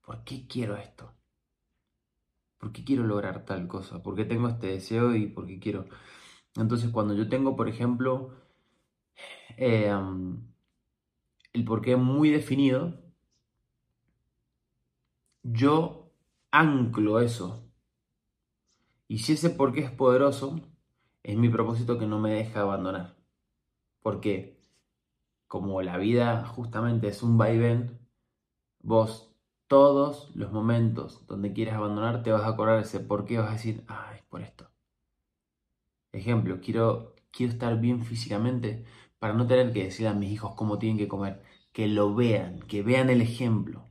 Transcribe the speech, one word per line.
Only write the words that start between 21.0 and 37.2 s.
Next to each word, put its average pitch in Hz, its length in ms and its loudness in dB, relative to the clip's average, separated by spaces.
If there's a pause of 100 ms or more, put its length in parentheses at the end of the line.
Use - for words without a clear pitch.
es 104 120 -4
mi 120 120 6
propósito 117 500 0
que 110 80 -4
no 107 140 -2
me 107 120 0
deja 107 280 -4
abandonar. 95 560 -4 (840)
Porque 98 600 -4 (840)
como 95 340 -4
la 90 160 -6
vida 117 480 2
justamente 117 640 -2
es - 140 -8
un 117 140 4
vaivén, 117 640 4 (800)
vos 110 560 0 (320)
todos 139 680 4
los 98 180 -8
momentos 113 760 0
donde 98 260 -6
quieras 107 240 -4
abandonar 107 460 -2
te 113 80 -2
vas 107 120 2
a 110 60 0
acordar 110 320 2
ese 104 200 -6
por 101 240 -4
qué, 117 140 -4
vas 107 100 -2
a 110 40 -4
decir, 110 360 -6
"Ay, - 400 -16
por - 140 -14
esto". - 280 -20 (1400)
Ejemplo, 98 480 0
quiero, 113 540 0 (160)